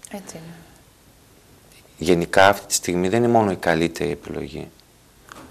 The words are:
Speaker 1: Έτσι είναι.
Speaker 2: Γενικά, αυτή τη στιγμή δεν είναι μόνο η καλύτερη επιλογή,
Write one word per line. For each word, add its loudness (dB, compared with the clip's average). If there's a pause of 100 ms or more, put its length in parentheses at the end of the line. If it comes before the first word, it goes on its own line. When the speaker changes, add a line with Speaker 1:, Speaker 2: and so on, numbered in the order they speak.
(120)
Speaker 1:
Έτσι -16
είναι. -20 (1400)
Speaker 2:
Γενικά, 4
αυτή 0
τη -4
στιγμή -2
δεν 2
είναι 2
μόνο 4
η -2
καλύτερη 0
επιλογή, -10 (840)